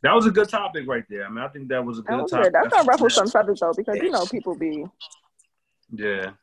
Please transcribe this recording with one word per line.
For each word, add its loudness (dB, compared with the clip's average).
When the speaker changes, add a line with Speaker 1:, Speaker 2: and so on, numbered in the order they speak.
Speaker 1:
that 4
was 6
a 6
good 4
topic -4
right -4
there. -10
I -12
mean, -10
I -8
think -14
that -2
was -8
a -10
Speaker 2:
That -10
Speaker 1:
good -2
Speaker 2:
was -6
Speaker 1:
topic. 2
Speaker 2:
good. 4
That's 4
gonna 4
ruffle 4
some 2
feathers, 2
though, 0
because, -4
you -2
know, 0
people -6
be -6
Speaker 1:
Yeah. -6